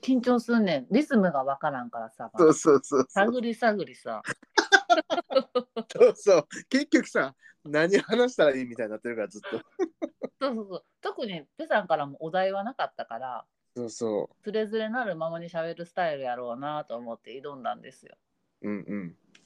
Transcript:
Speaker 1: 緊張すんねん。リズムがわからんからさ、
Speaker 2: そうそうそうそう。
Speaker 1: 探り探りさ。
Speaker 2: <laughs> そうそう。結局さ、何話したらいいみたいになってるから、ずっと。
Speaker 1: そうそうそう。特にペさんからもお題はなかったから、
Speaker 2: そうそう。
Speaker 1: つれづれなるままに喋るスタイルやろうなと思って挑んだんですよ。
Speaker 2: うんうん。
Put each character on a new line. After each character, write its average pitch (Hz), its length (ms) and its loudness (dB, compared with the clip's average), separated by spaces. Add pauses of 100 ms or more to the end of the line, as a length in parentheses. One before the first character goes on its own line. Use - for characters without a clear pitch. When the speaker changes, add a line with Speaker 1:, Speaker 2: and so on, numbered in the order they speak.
Speaker 1:
緊 262 180 2
張 240 200 4
す 233 180 0
ん 214 60 4
ね 165 140 2
ん。 127 120 -6
リ 233 120 4
ズ 285 140 0
ム 185 160 6
が 135 120 0
わ 135 120 -2
か 156 140 -2
ら 131 120 -6
ん 120 80 -10
か 120 80 -12
ら 113 120 -10
さ、 117 260 -14
Speaker 2:
そ 165 120 8
う 156 40 8
そ 156 220 6
う 135 80 6
そ - 160 0
う - 20 6
そ - 20 2
う。 131 60 0
Speaker 1:
探 233 320 2
り 226 140 -2
探 208 300 0
り 131 100 -14
さ。 113 300 -10
Speaker 2:
<laughs> - 1700 0
そ 240 160 6
う 202 80 2
そ 190 220 6
う。 147 100 0 (200)
結 277 180 0
局 262 200 2
さ、 143 280 -4 (300)
何 160 340 2
話 247 340 0
し - 40 -8
た 160 100 6
ら 135 100 4
い 131 60 -2
い - 20 -4
み 120 120 -10
た 120 80 -4
い - 20 -4
に 104 60 -8
な 107 60 -8
っ - 20 -12
て - 80 -8
る 120 80 -6
か 110 60 -4
ら、 101 60 -4
ず 101 100 -18
っ - 40 -14
と。 113 200 -8 (760)
Speaker 1:
そ 269 120 -2
う - 20 -4
そ 220 80 -6
う 196 60 -12
そ 185 80 -10
う。 - 80 -12 (160)
特 349 260 -6
に 170 180 -10 (120)
ペ - 100 -10
さ 214 160 2
ん 185 40 -10
か 160 100 2
ら 147 100 -4
も 139 160 -14
お 160 80 -8
題 190 220 0
は 196 120 -4
な 247 100 -8
か 165 100 -4
っ - 120 -8
た 117 100 -8
か 117 120 -10
ら、 123 280 -10 (300)
Speaker 2:
そ 123 80 -6
う 113 60 -8
そ 110 420 -2
う。 - 100 -20
Speaker 1:
つ 214 80 -8
れ 220 140 -2
づ 214 140 -4
れ 220 100 -4
な 240 160 -4
る 190 120 -6
ま 160 140 -4
ま 165 80 -8
に 170 100 -12
喋 165 260 -6
る 175 120 -12
ス - 60 -20
タ 175 180 0
イ 147 60 -4
ル 135 80 -8
や 123 100 -4
ろ 120 200 -6
う - 40 -8
な 151 260 -6
と 117 120 -8
思 117 180 -10
っ 110 60 -16
て 120 200 -16
挑 143 160 -12
ん 127 60 -16
だ 113 140 -4
ん 117 40 -20
で 117 120 -20
す - 120 -20
よ。 - 120 -20 (460)
Speaker 2:
う 104 80 -8
ん 101 160 -8
う 101 100 -8
ん。 87 200 -10 (300)